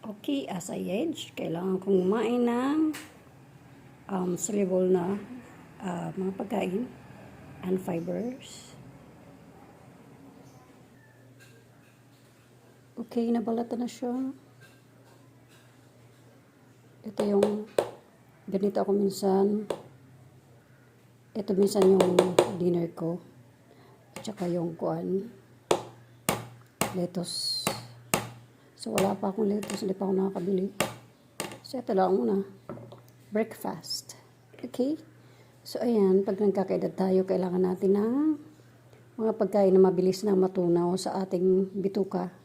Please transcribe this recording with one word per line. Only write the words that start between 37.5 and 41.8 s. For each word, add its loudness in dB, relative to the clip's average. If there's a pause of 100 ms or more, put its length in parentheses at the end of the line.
natin 2
ng 2 (800)
mga 0
pagkain 4
na 10
mabilis 2
na 4
matunaw 2
sa -4
ating 2
bituka. -2 (100)